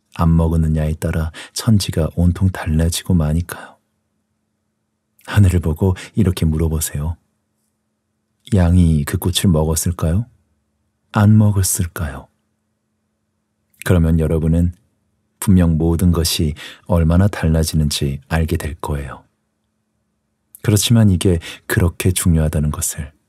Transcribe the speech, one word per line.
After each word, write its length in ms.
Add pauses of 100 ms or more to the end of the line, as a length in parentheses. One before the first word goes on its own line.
(140)
안 220
먹었느냐에 580
따라 380 (200)
천지가 600
온통 360
달라지고 640
마니까요. 640 (1500)
하늘을 340
보고 340 (200)
이렇게 320
물어보세요. 720 (1400)
양이 500
그 140
꽃을 340
먹었을까요? 720 (840)
안 240
먹었을까요? 920 (1600)
그러면 360
여러분은 520 (680)
분명 360
모든 360
것이 420 (320)
얼마나 420
달라지는지 1000
알게 280
될 240
거예요. 440 (1400)
그렇지만 480
이게 280 (280)
그렇게 440
중요하다는 600
것을 420 (160)